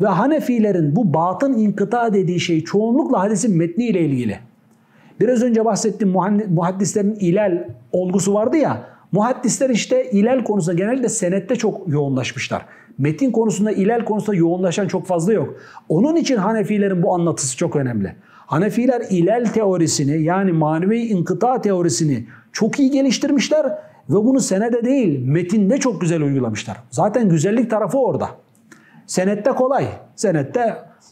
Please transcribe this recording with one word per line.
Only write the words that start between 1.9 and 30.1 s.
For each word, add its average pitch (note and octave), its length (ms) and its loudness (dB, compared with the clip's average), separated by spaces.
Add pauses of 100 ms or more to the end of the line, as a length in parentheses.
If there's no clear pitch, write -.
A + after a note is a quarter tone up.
dediği F3+ 260 0
şey D#3+ 240 -2
çoğunlukla A#3 560 0
hadisin G3+ 360 0
metniyle F#3 440 0
ilgili. B2 380 -2 (800)
Biraz A3+ 220 4
önce A3+ 220 2
bahsettiğim G#3 500 0
muhanni-, G3+ 320 0
muhaddislerin F#3+ 720 0
ilal F3+ 480 0 (240)
olgusu F#3 420 0
vardı A#3+ 220 2
ya, D#3 280 0 (280)
muhaddisler B3 580 0
işte B3+ 400 0
ilal A3+ 340 2
konusunda F#3 320 0
genelde A#3 320 0
senette F#3+ 480 -2
çok G3+ 320 -4
yoğunlaşmışlar. C3+ 800 -4 (320)
Metin D#3 340 0
konusunda, G#3+ 400 0
ilal G#3+ 320 0
konusunda G#3 320 -2
yoğunlaşan F3+ 520 0
çok F3 180 -4
fazla F3 260 0
yok. D3+ 220 0 (340)
Onun C#4 280 4
için C#4 200 2
Hanefilerin G3 680 0
bu F#3 120 2
anlatısı D#3+ 420 -2
çok E3+ 200 -2
önemli. A2+ 400 -2 (300)
Hanefiler A#3 640 0
ilal G3 340 2
teorisini, E3 760 0
yani F#3 300 0
manevi D#3+ 460 0
inkıta A3 640 -2
teorisini E3 640 0 (260)
çok A3 260 -2
iyi C4+ 120 4
geliştirmişler C#4 760 0 (440)
ve C3 40 2
bunu A#3+ 260 4
senede A3+ 440 0
değil, G#3 420 0
metinde F#3 520 2
çok A3+ 220 -2
güzel E3+ 220 -2
uygulamışlar. A#2+ 540 -2 (140)
Zaten G#3 380 0
güzellik G3 420 2
tarafı G#3+ 280 0
orada. F3+ 300 0 (800)
Senette G3+ 440 0
kolay. B3+ 360 0 (300)